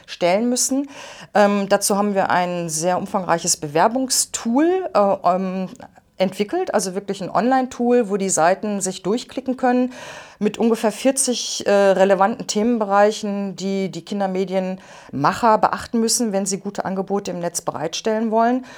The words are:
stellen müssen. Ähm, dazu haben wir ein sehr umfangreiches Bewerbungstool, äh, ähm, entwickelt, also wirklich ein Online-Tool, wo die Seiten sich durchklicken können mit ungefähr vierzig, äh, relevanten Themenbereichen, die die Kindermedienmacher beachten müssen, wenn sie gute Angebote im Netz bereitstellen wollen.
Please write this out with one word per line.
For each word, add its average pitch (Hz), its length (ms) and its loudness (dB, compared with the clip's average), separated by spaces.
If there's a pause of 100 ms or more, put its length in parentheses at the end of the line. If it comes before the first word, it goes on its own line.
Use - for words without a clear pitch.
stellen 196 420 0
müssen. 262 400 0 (460)
Ähm, 202 340 4
dazu 196 300 2
haben 208 180 0
wir 190 140 2
ein 175 400 0
sehr 165 280 0
umfangreiches 175 600 -2
Bewerbungstool, 247 1400 0
äh, 202 60 4 (260)
ähm, 185 420 0 (500)
entwickelt, 208 560 -2
also 180 220 -2
wirklich 196 260 -8
ein 175 80 -8
Online-Tool, 247 800 0
wo 202 60 -2
die 190 140 -2
Seiten 190 500 2
sich 185 240 -6
durchklicken 247 540 -4
können 247 340 2 (480)
mit 208 180 -2
ungefähr 226 360 2
vierzig, - 720 -2
äh, 202 60 2
relevanten 196 760 4
Themenbereichen, 208 1080 0
die 190 320 -2
die 165 140 -10
Kindermedienmacher 190 1500 0
beachten - 420 0
müssen, 226 320 0
wenn 196 140 0
sie 196 140 -4
gute - 260 -6
Angebote 190 460 -4
im 175 80 -6
Netz 170 220 -4
bereitstellen 214 720 -4
wollen. 240 340 2 (120)